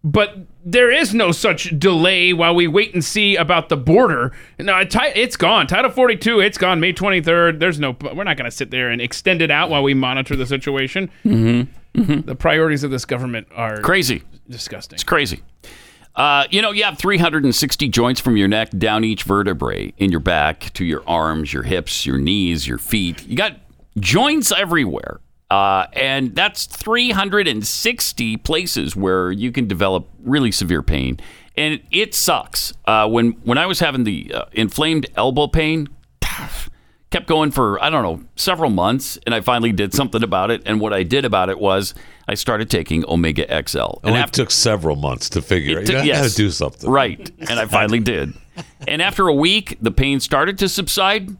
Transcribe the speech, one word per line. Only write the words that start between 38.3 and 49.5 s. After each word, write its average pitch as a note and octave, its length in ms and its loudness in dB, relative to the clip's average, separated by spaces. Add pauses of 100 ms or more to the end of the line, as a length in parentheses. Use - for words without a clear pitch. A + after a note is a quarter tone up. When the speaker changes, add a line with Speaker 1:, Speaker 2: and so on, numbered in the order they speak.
Speaker 2:
several D#3+ 340 0
months, G#2 560 0
and A#2 80 0
I A2 60 0
finally A#2 320 0
did G2 200 -2
something A#2+ 300 0
about G2 280 0
it. A2+ 140 -2
And G#2+ 160 0
what G#2+ 120 -2
I F#2+ 100 0
did B2+ 220 0
about G2 260 2
it F#2+ 80 -4
was G2 360 0 (340)
I G#2+ 60 -4
started A2 360 -2
taking D#2+ 380 0
Omega D#2+ 440 0
X D2 220 -4
L. G#1+ 280 -4
And - 80 0
Speaker 3:
Only A#2+ 120 2
Speaker 2:
after C#3 200 -2
Speaker 3:
took - 100 -2
several E2+ 440 2
months C#2 340 -4
to D#2+ 120 -2
figure D2+ 360 0
Speaker 2:
it F#2+ 40 -6
Speaker 3:
it. - 100 -2
Speaker 2:
took, - 120 0
Speaker 3:
You D3 80 2
gotta D3 140 2
Speaker 2:
yes. G2+ 80 0
Speaker 3:
do G2+ 160 2
something. - 380 -6
Speaker 2:
Right. C3 420 0 (100)
And A#2 180 -4
I A2 80 -2
finally G#2+ 340 2
did. F2+ 340 -2 (520)
And D#3 160 -2
after F#3+ 240 0
a D#3 80 4
week, F#3 460 0